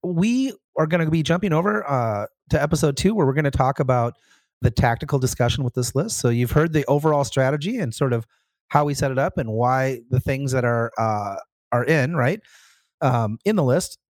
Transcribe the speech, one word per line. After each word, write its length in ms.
we 500
are 100
gonna 220
be 140
jumping 300
over, 360
uh, 380
to 100
episode 360
two, 180
where 100
we're 80
gonna 180
talk 280
about 380
the 100
tactical 480
discussion 440
with 120
this 200
list. 240
So 100
you've 220
heard 220
the 140
overall 380
strategy 540
and 160
sort 180
of 140
how 160
we 100
set 160
it 80
up 180
and 160
why 560
the 100
things 340
that 120
are, 320
uh, 400
are 140
in, 300
right, 260
um, 440
in 120
the 60
list. 360